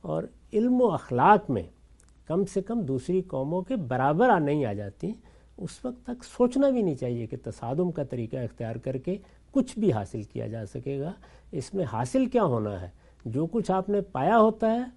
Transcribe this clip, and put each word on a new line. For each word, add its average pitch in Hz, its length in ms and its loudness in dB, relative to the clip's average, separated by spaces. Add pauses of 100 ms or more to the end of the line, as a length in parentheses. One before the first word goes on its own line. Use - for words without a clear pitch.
اور 160 220 -2 (300)
علم 247 280 4
و 247 40 6
اخلاق 160 640 4
میں 104 140 0 (640)
کم 185 180 2
سے 190 160 -2
کم 226 200 -4
دوسری 143 400 -2
قوموں 160 400 -4
کے 262 140 -6
برابر 147 540 2
آ 196 100 6
نہیں 147 260 0
آ 104 80 -2
جاتی، 101 380 -6 (460)
اس - 280 -12
وقت 247 200 -10
تک 247 180 -10
سوچنا 254 460 2
بھی 247 120 2
نہیں 165 140 0
چاہیے 120 320 -4
کہ 131 160 -10
تصادم 139 480 -4
کا 156 120 -6
طریقہ 120 320 -6
اختیار 117 400 -6
کر 131 220 -6
کے 180 200 -6 (340)
کچھ 254 280 -2
بھی 208 140 4
حاصل 104 300 -4
کیا 113 240 -8
جا 110 180 -8
سکے 135 340 -8
گا۔ 160 140 -6 (380)
اس 135 220 -8
میں 185 120 -2
حاصل 127 400 0
کیا 233 180 2
ہونا 107 380 0
ہے؟ 90 80 -10 (360)
جو 131 220 -2
کچھ 196 240 -2
آپ 190 180 0
نے 202 120 0
پایا 190 360 0
ہوتا 220 360 4
ہے 240 80 -2 (160)